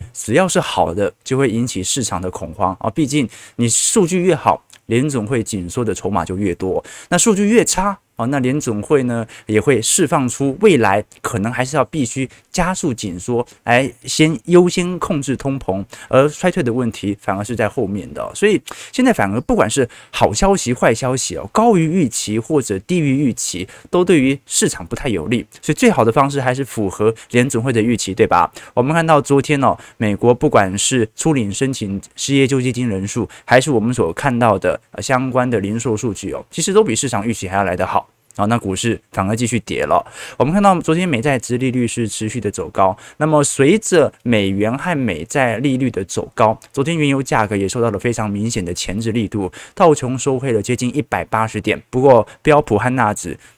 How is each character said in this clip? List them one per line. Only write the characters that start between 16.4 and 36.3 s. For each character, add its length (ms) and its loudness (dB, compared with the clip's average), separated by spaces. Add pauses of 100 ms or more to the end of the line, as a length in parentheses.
退 120 -2
的 100 0
问 200 -2
题 280 -4
反 160 -4
而 60 -4
是 140 -6
在 120 0
后 180 -2
面 260 -8
的 100 -10
哦。 120 -8
所 140 2
以 120 2 (320)
现 120 0
在 80 6
反 200 0
而 80 -2
不 160 0
管 120 2
是 200 0 (240)
好 200 2
消 220 2
息、 180 -2
坏 220 2
消 220 -2
息 200 -6
哦， 140 -10
高 260 4
于 100 4
预 220 2
期 300 -4
或 240 0
者 180 -4
低 200 -2
于 240 0
预 80 2
期， 340 -8 (240)
都 140 2
对 160 4
于 260 2
市 220 0
场 180 -8
不 80 -10
太 140 -6
有 180 -2
利。 180 -2 (160)
所 120 -2
以 20 -4
最 160 4
好 140 4
的 80 4
方 180 2
式 100 -4
还 140 0
是 100 -4
符 240 -4
合 240 0 (180)
联 200 4
总 140 -2
会 80 0
的 100 2
预 140 2
期， 180 -6
对 100 4
吧？ 280 4 (220)
我 80 2
们 120 0
看 100 2
到 160 4
昨 220 2
天 220 -2
哦， 120 2 (200)
美 180 0
国 180 4
不 160 0
管 300 2
是 380 0
初 160 0
领 180 0
申 220 -2
请 280 -6 (140)
失 220 -4
业 100 4
救 140 0
济 100 0
金 180 -2
人 200 -2
数， 200 -4 (160)
还 160 6
是 120 0
我 80 4
们 120 0
所 200 0
看 260 -2
到 180 4
的， 240 -2 (120)
呃， 100 -12
相 260 0
关 220 0
的 80 2
零 220 -4
售 160 -2
数 180 -4
据 180 -8